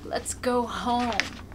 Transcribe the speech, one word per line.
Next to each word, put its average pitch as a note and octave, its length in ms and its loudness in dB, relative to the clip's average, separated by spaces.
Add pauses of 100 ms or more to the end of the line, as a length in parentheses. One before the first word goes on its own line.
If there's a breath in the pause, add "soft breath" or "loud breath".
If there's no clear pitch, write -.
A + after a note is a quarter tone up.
Let's - 280 -4
go B3 300 2
home. A#3 800 0 (120)